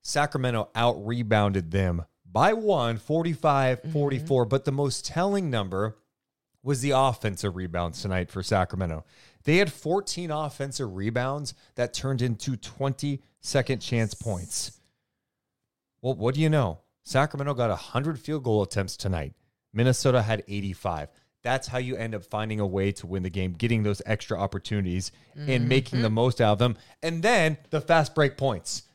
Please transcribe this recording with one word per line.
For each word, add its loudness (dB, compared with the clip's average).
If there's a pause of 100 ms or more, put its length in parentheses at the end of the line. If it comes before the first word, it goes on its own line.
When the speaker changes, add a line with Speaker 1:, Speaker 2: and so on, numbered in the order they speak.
Speaker 1:
Sacramento 0
out-rebounded 2
them 2 (260)
by 4
one, 0
forty-five 2 (100)
forty-four. 2
Speaker 2:
Mm-hmm. -2
Speaker 1:
But 0
the 0
most -2
telling 0
number -2 (680)
was -2
the 0
offensive 2
rebounds -4
tonight -2
for -6
Sacramento. 0 (420)
They 4
had 4
fourteen -4
offensive -6
rebounds -4 (200)
that -2
turned -2
into -2
twenty -4 (180)
second 0
chance 0
points. -6 (1200)
Well, -2
what 0
do 0
you 6
know? 2 (240)
Sacramento 0
got 0
a 0
hundred -4
field -4
goal 4
attempts -2
tonight. -4 (380)
Minnesota 4
had -2
eighty-five. -6 (340)
That's -2
how -4
you -4
end -6
up -8
finding -4
a 0
way 0
to -10
win -4
the -4
game, -2
getting 0
those -2
extra -4
opportunities -2 (240)
and -8
Speaker 2:
Mm-hmm. 2
Speaker 1:
making 2
the 2
most 2
out 6
of 2
them. 2 (260)
And -2
then 4 (140)
the 0
fast 4
break 2
points. -4 (120)